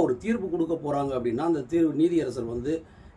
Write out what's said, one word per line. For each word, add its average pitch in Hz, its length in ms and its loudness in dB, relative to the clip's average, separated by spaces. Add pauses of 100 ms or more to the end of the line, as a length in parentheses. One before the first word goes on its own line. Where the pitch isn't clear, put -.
ஒரு 135 160 2
தீர்ப்பு 202 320 -2
கொடுக்க 165 240 0
போறாங்க 143 380 -2
அப்படின்னா, 120 280 0
அந்த 160 220 2
தீர்வு 160 320 2
நீதியரசர் 139 520 0
வந்து, 123 380 -4 (340)